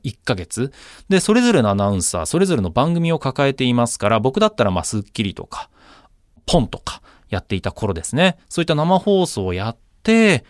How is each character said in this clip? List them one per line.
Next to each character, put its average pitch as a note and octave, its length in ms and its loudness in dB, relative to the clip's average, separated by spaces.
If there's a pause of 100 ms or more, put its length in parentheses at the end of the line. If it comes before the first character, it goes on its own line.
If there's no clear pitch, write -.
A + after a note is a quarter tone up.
一 - 160 -10
ヶ - 160 -4
月。 A2 400 -6 (340)
で、 F#3+ 120 2
そ G#3 160 2
れ A#3+ 80 4
ぞ A#3+ 100 4
れ B3 80 4
の G#3+ 80 2
ア G2+ 60 2
ナ G2+ 140 2
ウ G2 80 0
ン F2+ 40 -2
サ E2+ 220 -4
ー、 - 20 -6
そ D#3 140 -2
れ G3 80 2
ぞ F3 80 0
れ G#2+ 80 0
の E2+ 80 -4
番 D3 240 0
組 E3 160 0
を D#3 80 0
抱 C#3 280 -2
え C3+ 60 0
て C3+ 100 -4
い B2 120 2
ま A#2+ 100 2
す - 140 -6
か G#2 100 0
ら、 A2 100 2
僕 C3 200 0
だ G#3+ 80 4
っ - 80 -6
た B2 80 0
ら、 G2+ 80 2
ま F2 100 -2
あ、 - 20 -8
ス - 140 -6
ッ G2+ 60 -4
キ - 200 -6
リ F#2+ 120 -4
と - 100 -14
か、 - 240 -14 (800)
ポ - 140 2
ン G#2+ 60 -2
と - 120 -14
か - 240 -14 (260)
や G2 120 -4
っ - 40 -16
て G2 100 -4
い F2+ 60 -4
た F#2+ 100 -6
頃 G2+ 220 -4
で E2 120 -8
す - 100 -6
ね。 F3 240 0 (100)
そ - 100 -4
う E3+ 40 0
い - 20 -4
っ - 0 -
た E3 80 0
生 D#3+ 240 2
放 F#3+ 300 2
送 G2 180 -6
を F#2 80 -2
や F#2+ 160 -4
っ A#2 80 -10 (240)
て、 A3 480 4